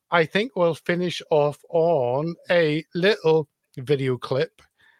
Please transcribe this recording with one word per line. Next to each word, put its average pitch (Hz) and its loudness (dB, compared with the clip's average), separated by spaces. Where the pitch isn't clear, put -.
I 170 4
think 214 -4
we'll 170 2
finish 175 -4
off 147 2
on 160 0
a 160 0
little 170 0
video 131 -2
clip. - -4